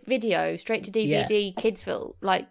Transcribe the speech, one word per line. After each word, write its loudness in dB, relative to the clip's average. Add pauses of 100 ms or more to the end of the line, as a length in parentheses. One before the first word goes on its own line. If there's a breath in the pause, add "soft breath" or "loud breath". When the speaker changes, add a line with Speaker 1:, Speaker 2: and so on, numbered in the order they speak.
Speaker 1:
video, 2
straight -4
to -12
D 2
V 2
D, 0
Speaker 2:
Yeah. -6
Speaker 1:
kids 0
film. -6
Like, 0